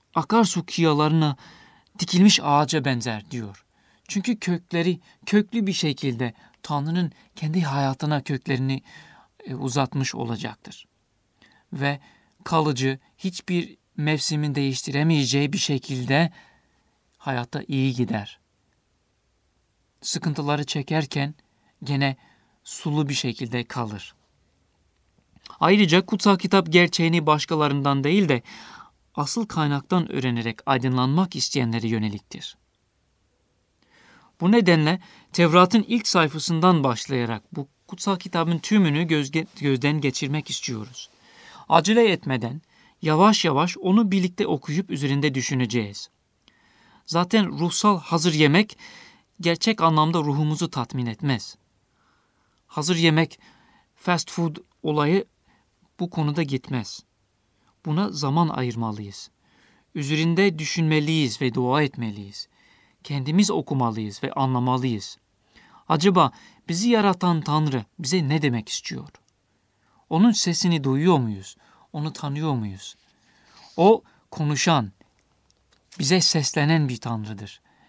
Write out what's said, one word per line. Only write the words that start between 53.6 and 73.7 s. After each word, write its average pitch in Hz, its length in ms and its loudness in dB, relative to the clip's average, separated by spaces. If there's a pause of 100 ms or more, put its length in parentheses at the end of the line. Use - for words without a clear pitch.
fast - 340 -4
food 165 260 -4 (260)
olayı 151 420 0 (760)
bu 175 100 -6
konuda 151 320 -2
gitmez. 135 600 -6 (800)
Buna 175 260 -2
zaman 151 380 0
ayırmalıyız. 113 800 -6 (640)
Üzerinde 160 640 0
düşünmeliyiz 156 800 0
ve 127 140 -2
dua 127 280 2
etmeliyiz. 104 680 -8 (560)
Kendimiz 156 460 0
okumalıyız 117 720 -2
ve 135 100 -4
anlamalıyız. 127 840 -2 (720)
Acaba 160 440 4 (360)
bizi 185 220 -2
yaratan 185 500 2
Tanrı 147 440 0 (140)
bize 156 300 0
ne 151 140 0
demek 120 260 0
istiyor? - 400 -10 (1000)
Onun 196 220 6
sesini 170 520 0
duyuyor 147 340 4
muyuz? 107 380 -6 (360)
Onu 151 200 -6
tanıyor 147 420 -4
muyuz? 104 420 -8 (800)